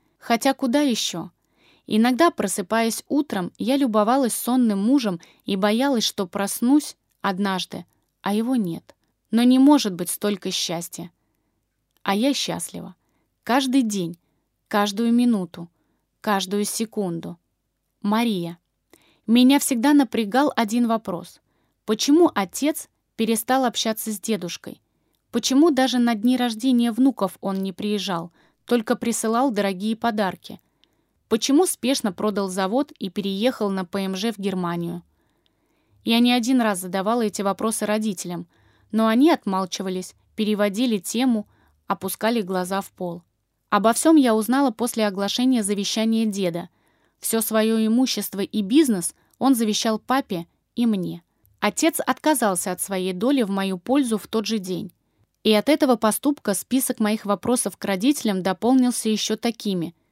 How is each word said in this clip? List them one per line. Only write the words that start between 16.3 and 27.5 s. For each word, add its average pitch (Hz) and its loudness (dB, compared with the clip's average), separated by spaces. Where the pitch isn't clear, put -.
секунду. 175 -6
Мария. 202 0
Меня 254 6
всегда 269 2
напрягал 247 2
один 233 0
вопрос. 196 -4
Почему 285 4
отец 233 -4
перестал 226 0
общаться 220 -4
с 208 -10
дедушкой? - -6
Почему 269 4
даже 254 0
на 240 2
дни 240 0
рождения 240 0
внуков 240 0
он 190 -4